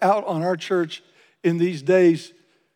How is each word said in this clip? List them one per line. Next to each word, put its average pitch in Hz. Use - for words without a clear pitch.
out 202
on 165
our 180
church 170
in 170
these 170
days 170